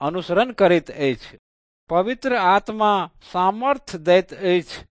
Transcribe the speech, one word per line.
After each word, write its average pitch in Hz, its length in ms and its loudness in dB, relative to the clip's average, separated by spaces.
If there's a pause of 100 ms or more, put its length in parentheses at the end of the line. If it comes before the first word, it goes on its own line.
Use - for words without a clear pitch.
अनुसरण 175 520 -2
करैत 175 380 2
अछि। 131 460 -4 (540)
पवित्र 240 460 -2
आत्मा 208 540 2 (340)
सामर्थ 214 720 -2
दैत 175 340 2
अछि 180 580 -4